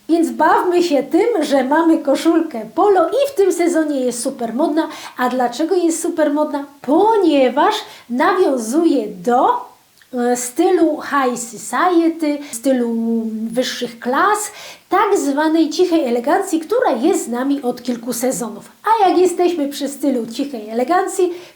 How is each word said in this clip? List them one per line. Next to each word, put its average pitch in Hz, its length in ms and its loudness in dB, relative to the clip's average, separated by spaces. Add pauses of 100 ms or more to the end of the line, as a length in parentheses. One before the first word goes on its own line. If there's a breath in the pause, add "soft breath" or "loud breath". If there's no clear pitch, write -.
Więc 311 220 2
bawmy 349 520 2
się 277 200 2
tym, 381 420 0
że 269 200 2
mamy 320 340 2
koszulkę 320 640 0 (140)
polo 370 340 4
i 554 240 0
w - 20 -18
tym 381 180 2
sezonie 311 480 0
jest 247 220 -2
super 233 320 -4
modna. 302 340 0 (280 loud breath)
A 254 120 0
dlaczego 254 460 -2
jest 339 280 0
super 302 300 0
modna? 294 320 -2 (180)
Ponieważ 320 920 4 (360 loud breath)
nawiązuje 277 960 0
do, 240 400 0 (640)
e, 240 220 0
stylu 330 680 0
high 262 360 -2
society, 320 1000 -2 (140)
stylu 240 440 -2 (540)
wyższych 247 500 -6
klas, 359 520 -2 (360 loud breath)
tak 392 300 2
zwanej 302 520 2
cichej 339 340 2
elegancji, 294 560 0
która 466 300 0
jest 277 340 0
z - 40 -10
nami 269 340 -2
od 247 200 -6
kilku 240 300 -6
sezonów. 247 600 -6 (120)
A 427 240 4
jak 339 100 4
jesteśmy 349 500 2
przy 285 200 -6
stylu 247 380 -2
cichej 226 440 -8
elegancji, 349 640 0 (240 loud breath)